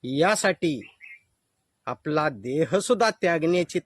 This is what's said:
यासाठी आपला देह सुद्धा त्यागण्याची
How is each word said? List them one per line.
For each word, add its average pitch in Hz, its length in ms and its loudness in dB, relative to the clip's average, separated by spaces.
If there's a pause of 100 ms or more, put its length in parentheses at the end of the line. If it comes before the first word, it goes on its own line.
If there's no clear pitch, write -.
यासाठी 160 760 0 (1040)
आपला 151 440 -2
देह 135 480 -2
सुद्धा 220 320 2 (100)
त्यागण्याची 170 640 0